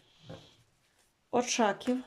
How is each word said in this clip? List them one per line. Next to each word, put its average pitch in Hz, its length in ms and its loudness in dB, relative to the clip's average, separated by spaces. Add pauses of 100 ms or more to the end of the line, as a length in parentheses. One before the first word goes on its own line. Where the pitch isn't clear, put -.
(1300)
Очаків 240 760 0